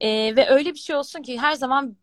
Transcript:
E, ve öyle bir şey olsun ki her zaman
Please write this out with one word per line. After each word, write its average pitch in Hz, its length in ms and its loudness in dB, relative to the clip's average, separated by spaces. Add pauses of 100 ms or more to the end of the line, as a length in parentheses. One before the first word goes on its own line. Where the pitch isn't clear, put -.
E, 220 340 -2
ve 262 140 6
öyle 294 240 4
bir 294 60 -18
şey - 160 -6
olsun 285 260 -6
ki 247 180 -10
her 294 140 2
zaman 262 500 -2